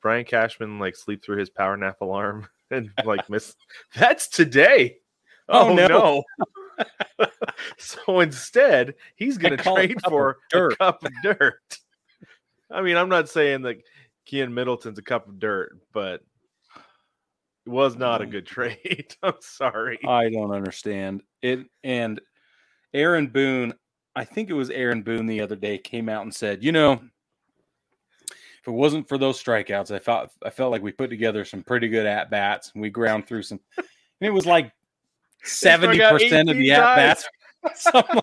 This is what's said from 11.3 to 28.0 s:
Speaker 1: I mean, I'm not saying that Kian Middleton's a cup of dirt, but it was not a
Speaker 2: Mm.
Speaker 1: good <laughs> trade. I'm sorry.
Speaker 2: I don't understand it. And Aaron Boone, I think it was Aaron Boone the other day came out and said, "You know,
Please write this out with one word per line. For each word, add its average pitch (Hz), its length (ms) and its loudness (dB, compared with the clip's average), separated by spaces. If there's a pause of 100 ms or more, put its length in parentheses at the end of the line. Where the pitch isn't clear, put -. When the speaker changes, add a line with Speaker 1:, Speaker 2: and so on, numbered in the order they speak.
Speaker 1:
I 190 120 -6
mean, 175 140 0
I'm 180 120 0
not 170 200 0
saying 143 340 0
that 120 140 -6 (520)
Kian 135 240 -6
Middleton's 120 460 -6
a 104 40 -16
cup 117 260 -6
of 98 100 -20
dirt, 98 400 -6 (140)
but 95 300 -8 (1400)
it - 40 -16
was 127 260 0
not 120 260 -2
a 104 40 -10
Speaker 2:
Mm. 117 60 -14
Speaker 1:
good 98 140 -12
<laughs> - 80 -20
trade. - 680 -8
I'm 185 180 -2
sorry. 117 640 -8
Speaker 2:
I 120 240 2
don't 107 220 -4
understand 98 680 -8 (200)
it. 127 240 -4 (180)
And 117 360 -6 (720)
Aaron 156 360 0
Boone, 127 460 -2 (420)
I 123 80 -8
think 214 260 -10
it 175 40 -6
was 131 160 -4
Aaron 120 320 -4
Boone 113 240 -4
the 110 140 -4
other 104 160 -6
day 101 220 -6
came 113 300 -10
out 107 140 -8
and 107 120 -16
said, 101 300 -6
"You 156 80 0
know, 147 280 4 (1300)